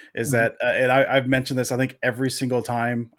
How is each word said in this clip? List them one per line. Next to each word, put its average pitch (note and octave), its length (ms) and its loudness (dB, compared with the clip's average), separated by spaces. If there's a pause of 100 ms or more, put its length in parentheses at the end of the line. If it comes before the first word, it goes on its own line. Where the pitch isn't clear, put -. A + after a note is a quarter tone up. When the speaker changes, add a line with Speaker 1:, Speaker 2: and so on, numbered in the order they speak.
(160)
Speaker 1:
is A#2 180 -2
Speaker 2:
Mm-hmm. - 40 2
Speaker 1:
that, A2+ 260 2
uh, B2 120 2
and B2+ 160 2
I, C3 240 4
I've C3 120 2
mentioned C3 320 0
this, A#2+ 120 -2
I B2 60 -2
think, B2+ 240 -2
every B2+ 300 -2
single B2 320 -2
time, A#2+ 560 -2